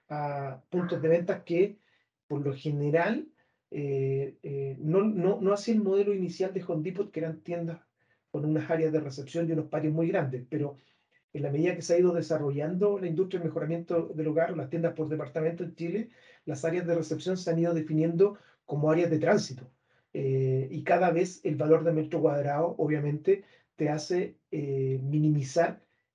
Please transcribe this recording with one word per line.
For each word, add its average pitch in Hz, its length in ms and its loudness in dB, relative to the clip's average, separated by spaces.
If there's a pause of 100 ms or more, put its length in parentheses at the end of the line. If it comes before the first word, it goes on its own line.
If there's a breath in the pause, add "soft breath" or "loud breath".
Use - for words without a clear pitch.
a 143 600 -6
puntos 175 320 -2
de 160 80 2
ventas 175 340 2
que, 185 340 0 (500 soft breath)
por 143 140 -4
lo 139 120 -2
general, 156 760 0 (420)
eh, 135 720 -4
eh, 139 380 -8
no, 165 240 2
no, 202 360 2
no 196 140 2
hacía 214 220 0
el 208 80 4
modelo 202 300 2
inicial 185 400 -2
de 185 140 -4
Home 160 140 -2
Depot, 185 300 -4
que 160 80 -6
eran 160 220 -6
tiendas 170 380 -6 (520)
con 151 140 -4
unas 156 260 0
áreas 160 200 2
de 151 80 2
recepción 139 480 -4
y 165 40 0
unos 156 160 -2
patios 156 260 -2
muy 165 140 0
grandes, 151 420 -2
pero 143 280 -4 (560 soft breath)
en 143 100 -6
la 139 80 -2
medida 170 240 2
que 170 60 -10
se 175 120 0
ha 175 60 4
ido 180 140 6
desarrollando 160 840 0
la 185 100 -4
industria 175 320 0
del 165 100 -2
mejoramiento 165 640 -2
del 156 120 -2
hogar 165 260 2
o - 20 -4
las 139 140 -6
tiendas 165 240 0
por 151 160 -4
departamento 156 540 -2
en - 120 -10
Chile, 180 340 -4 (360 loud breath)
las 143 180 -8
áreas 170 240 -2
de 170 80 2
recepción 165 400 -2
se 170 160 -2
han 165 80 2
ido 170 140 2
definiendo 165 640 2 (280 loud breath)
como 147 240 0
áreas 165 200 4
de 156 100 2
tránsito. - 500 0 (440)
Eh, 135 580 0
y 156 120 -6
cada 175 280 4
vez 175 320 0
el 156 120 0
valor 156 280 4
de 165 80 2
metro 156 300 0
cuadrado, 147 560 2
obviamente, 151 680 0 (320 loud breath)
te 151 140 0
hace, 175 480 -2 (120)
eh, 135 540 -2
minimizar 151 760 2 (340 soft breath)